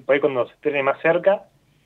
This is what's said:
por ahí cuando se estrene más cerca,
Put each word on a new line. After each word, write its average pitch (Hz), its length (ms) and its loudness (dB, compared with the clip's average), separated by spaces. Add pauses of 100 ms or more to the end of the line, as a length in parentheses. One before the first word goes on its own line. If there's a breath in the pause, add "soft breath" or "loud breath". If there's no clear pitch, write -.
por 135 80 2
ahí 143 60 0
cuando 131 260 -2
se - 100 -20
estrene 143 280 -4
más 135 180 -4
cerca, 180 440 0 (400)